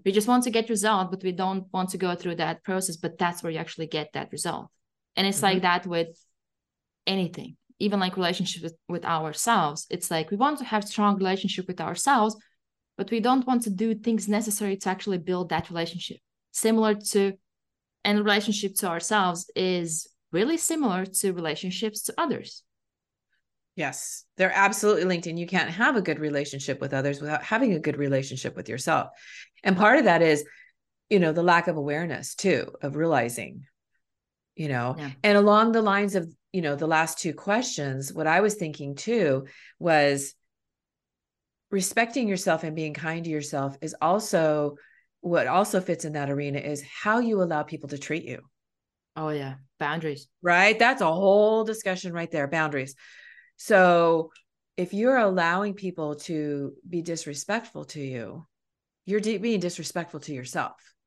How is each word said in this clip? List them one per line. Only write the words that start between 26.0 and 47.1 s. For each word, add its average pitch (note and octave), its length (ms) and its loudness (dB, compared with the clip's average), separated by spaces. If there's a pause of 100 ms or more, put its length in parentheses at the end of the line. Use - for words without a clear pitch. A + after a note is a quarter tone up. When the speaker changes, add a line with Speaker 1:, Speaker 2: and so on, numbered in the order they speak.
Speaker 2:
good D#3 180 -2
relationship C#3+ 600 -4
with C#3 140 -6
others C#3 260 -2
without D3+ 220 -4
having A3+ 300 0
a E3 80 0
good D3+ 160 -2
relationship C3+ 600 -2
with F#2 120 -10
yourself. C3 400 -2 (560)
And F#3+ 120 4
part G#3+ 220 8
of D4 60 4
that E3+ 180 6
is, D3+ 220 4 (640)
you G#3 80 6
know, E3 140 4
the E3+ 100 0
lack F3 240 4
of E3+ 100 -2
awareness D3 600 -4
too, E3 360 0 (100)
of C#3+ 140 -6
realizing, B2 680 0 (880)
you D#3 140 -6
know, B2 300 -2
Speaker 1:
Yeah. C#3+ 120 -8 (140)
Speaker 2:
and G#3 120 8
along G#3 360 8
the A3+ 100 4
lines G3+ 320 2
of, E3+ 180 -2 (200)
you F#3 100 0
know, C#3+ 140 0
the D#3 100 -2
last D#3+ 320 2
two D#3 160 -4
questions, C#3+ 800 -2
what D#3+ 160 -2
I E3 140 6
was G#3 120 2
thinking D3 400 -8
too C#3+ 520 0 (340)
was C#3+ 540 2 (1400)
respecting A#3 580 0
yourself F3+ 340 0
and D#3+ 140 -6
being D#3 180 -6
kind E3 300 -6
to E3+ 60 -6
yourself C#3+ 500 -4
is D#3 200 -10
also, D#3 760 2 (440)
what E3+ 260 0
also F#3 340 2
fits F3+ 240 -4
in D3+ 80 -6
that C#3+ 180 -4
arena C#3+ 300 -2
is C#3+ 240 -6 (180)
how G#3+ 160 2